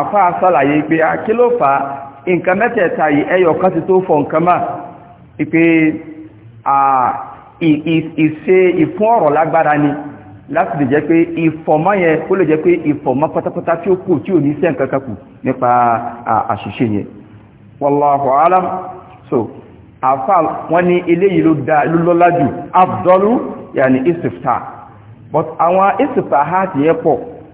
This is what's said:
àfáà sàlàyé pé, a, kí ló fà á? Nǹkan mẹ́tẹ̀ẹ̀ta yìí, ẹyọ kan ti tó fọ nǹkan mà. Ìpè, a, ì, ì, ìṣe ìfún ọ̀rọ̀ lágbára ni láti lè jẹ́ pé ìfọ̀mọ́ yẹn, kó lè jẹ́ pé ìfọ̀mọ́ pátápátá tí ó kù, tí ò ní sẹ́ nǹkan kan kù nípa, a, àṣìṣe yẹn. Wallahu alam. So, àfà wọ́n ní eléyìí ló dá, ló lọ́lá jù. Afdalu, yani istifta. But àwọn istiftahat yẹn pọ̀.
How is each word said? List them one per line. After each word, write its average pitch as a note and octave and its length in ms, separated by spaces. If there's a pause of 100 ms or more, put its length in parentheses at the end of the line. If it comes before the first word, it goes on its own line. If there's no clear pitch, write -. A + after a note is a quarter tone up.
àfáà F3 400
sàlàyé D3+ 420
pé, D#3+ 180
a, E3 160
kí - 160
ló A#3+ 260
fà D3 80
á? C#3 140 (460)
Nǹkan F3+ 320
mẹ́tẹ̀ẹ̀ta G3+ 520
yìí, D3 180
ẹyọ F3 260
kan F#3 180
ti E3 80
tó F#3 200
fọ F#3 180
nǹkan D#3 260
mà. F3 120 (840)
Ìpè, E3 240 (960)
a, C#3 140 (800)
ì, E3 140 (120)
ì, D#3+ 140 (200)
ìṣe D#3+ 420 (240)
ìfún G#3+ 260
ọ̀rọ̀ G#3 240
lágbára D3+ 440
ni D3 140 (560)
láti E3 320
lè C#3+ 80
jẹ́ C#3+ 140
pé E3 140 (200)
ìfọ̀mọ́ D#3+ 640
yẹn, D#3+ 260
kó F#3 140
lè F#3 80
jẹ́ D#3 180
pé F3 80 (140)
ìfọ̀mọ́ C#3+ 440
pátápátá E3+ 480
tí F#3+ 140
ó F3+ 60
kù, F3+ 220
tí F#3+ 140
ò F3 80
ní D3 140
sẹ́ E3 160
nǹkan C#3 180
kan C3+ 120
kù A2+ 120 (280)
nípa, B2+ 280 (540)
a, A2+ 120 (140)
àṣìṣe G#2+ 360
yẹn. G#2+ 220 (720)
Wallahu C#3+ 520
alam. E3+ 340 (680)
So, A#2+ 180 (500)
àfà G3+ 380 (340)
wọ́n F3 140
ní F3+ 120 (100)
eléyìí E3+ 360
ló D#3+ 120
dá, C#3+ 300
ló E3 200
lọ́lá F3 260
jù. D#3+ 160 (240)
Afdalu, F#3 680 (300)
yani C3 340
istifta. C#3 500 (760)
But D#3+ 180 (100)
àwọn F#3+ 420
istiftahat F3+ 800
yẹn D#3 200
pọ̀. D#3 220 (360)